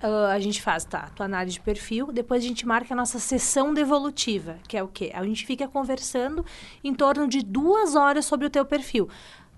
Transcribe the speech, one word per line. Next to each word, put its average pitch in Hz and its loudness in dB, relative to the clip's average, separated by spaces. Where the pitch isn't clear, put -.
Ah, 214 2
a 202 2
gente 208 -2
faz, 165 0
tá, - -8
tua 202 -6
análise 185 -4
de - -12
perfil, 226 -4
depois 247 0
a 240 -4
gente 233 -4
marca 240 0
a - -2
nossa 247 -2
sessão 269 2
devolutiva, 277 0
que 220 -6
é 190 -2
o 190 -6
quê? 190 -6
A 180 -6
gente 214 -4
fica 262 -4
conversando 269 -2
em 277 -2
torno 277 4
de 254 2
duas 302 4
horas 285 6
sobre 294 0
o 285 0
teu 277 2
perfil. 269 0